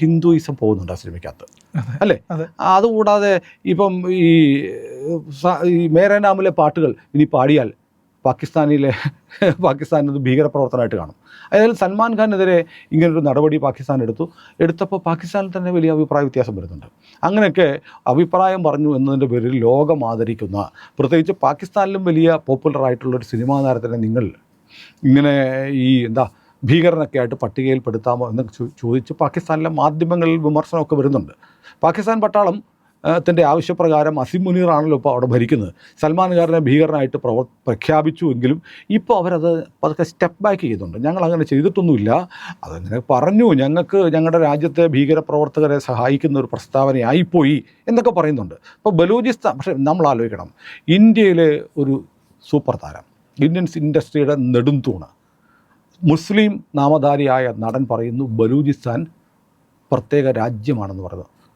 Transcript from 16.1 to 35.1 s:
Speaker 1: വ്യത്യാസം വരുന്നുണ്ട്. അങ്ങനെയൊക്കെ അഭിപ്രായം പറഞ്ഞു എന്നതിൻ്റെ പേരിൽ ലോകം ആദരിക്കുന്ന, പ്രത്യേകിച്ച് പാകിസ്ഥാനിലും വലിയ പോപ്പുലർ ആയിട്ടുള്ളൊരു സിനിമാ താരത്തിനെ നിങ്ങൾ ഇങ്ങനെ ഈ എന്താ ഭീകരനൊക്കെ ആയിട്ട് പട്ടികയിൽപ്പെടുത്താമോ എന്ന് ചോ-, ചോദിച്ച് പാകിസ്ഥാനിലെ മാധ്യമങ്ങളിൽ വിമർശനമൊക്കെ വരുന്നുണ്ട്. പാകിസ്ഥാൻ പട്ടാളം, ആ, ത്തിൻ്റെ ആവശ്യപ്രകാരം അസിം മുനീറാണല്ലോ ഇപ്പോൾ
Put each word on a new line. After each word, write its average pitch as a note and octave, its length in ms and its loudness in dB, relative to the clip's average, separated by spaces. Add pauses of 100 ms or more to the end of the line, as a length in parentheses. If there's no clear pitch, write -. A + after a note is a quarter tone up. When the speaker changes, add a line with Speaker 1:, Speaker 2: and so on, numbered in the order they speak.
Speaker 1:
വ്യത്യാസം B2 300 -4
വരുന്നുണ്ട്. E2+ 300 -14 (400)
അങ്ങനെയൊക്കെ F#3 400 2 (440)
അഭിപ്രായം F#3 560 2
പറഞ്ഞു D3 300 0
എന്നതിൻ്റെ C3+ 360 0
പേരിൽ B2 220 -2 (100)
ലോകം D3 340 2 (100)
ആദരിക്കുന്ന, A2 580 -4 (320)
പ്രത്യേകിച്ച് D#3+ 360 0 (100)
പാകിസ്ഥാനിലും F#3+ 640 -2
വലിയ D#3+ 280 4 (100)
പോപ്പുലർ C3+ 420 -2
ആയിട്ടുള്ളൊരു B2 440 -4
സിനിമാ B2+ 240 -2 (100)
താരത്തിനെ A#2 380 -4
നിങ്ങൾ A2 220 -2 (840)
ഇങ്ങനെ C#3+ 260 4 (500)
ഈ C3 40 2 (200)
എന്താ B2 160 0 (380)
ഭീകരനൊക്കെ D#3 580 2
ആയിട്ട് B2 220 -4
പട്ടികയിൽപ്പെടുത്താമോ B2 880 -4
എന്ന് B2 120 -4 (140)
ചോ-, A#2+ 240 -8
ചോദിച്ച് B2 320 -4 (100)
പാകിസ്ഥാനിലെ D#3+ 560 -4
മാധ്യമങ്ങളിൽ E3 580 0 (120)
വിമർശനമൊക്കെ D#3 500 -2
വരുന്നുണ്ട്. C3+ 340 -2 (520)
പാകിസ്ഥാൻ G3+ 400 0
പട്ടാളം, G#3 320 2 (500)
ആ, D#3 40 2 (100)
ത്തിൻ്റെ E3+ 300 2
ആവശ്യപ്രകാരം D#3+ 680 0
അസിം F3+ 240 -4
മുനീറാണല്ലോ D#3+ 540 2
ഇപ്പോൾ C3+ 140 0